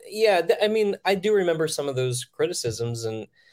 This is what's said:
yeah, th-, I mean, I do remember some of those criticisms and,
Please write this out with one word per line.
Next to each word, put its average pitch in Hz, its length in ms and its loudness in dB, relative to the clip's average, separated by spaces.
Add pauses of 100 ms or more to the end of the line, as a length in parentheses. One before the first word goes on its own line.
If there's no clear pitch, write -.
yeah, 208 320 2
th-, 165 220 2
I 214 60 4
mean, 214 260 0 (100)
I 196 120 2
do 208 180 2
remember 175 320 2
some 151 220 -4
of 135 80 -4
those 127 280 -2
criticisms 117 840 -4
and, 110 200 -6 (260)